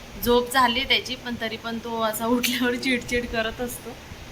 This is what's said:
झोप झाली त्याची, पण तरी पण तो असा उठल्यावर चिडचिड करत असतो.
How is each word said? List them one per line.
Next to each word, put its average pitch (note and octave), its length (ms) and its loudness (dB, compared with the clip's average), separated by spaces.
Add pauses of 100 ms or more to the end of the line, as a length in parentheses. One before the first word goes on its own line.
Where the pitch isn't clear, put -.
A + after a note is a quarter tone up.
(240)
झोप A#3+ 280 4
झाली B3+ 320 4
त्याची, A#3 300 2
पण B3 260 -6
तरी A3 160 -4
पण A3+ 220 -6
तो A3+ 240 -4
असा A3 240 0
उठल्यावर B3 480 2
चिडचिड B3 520 0
करत A3+ 340 -2
असतो. A#3+ 300 -8 (420)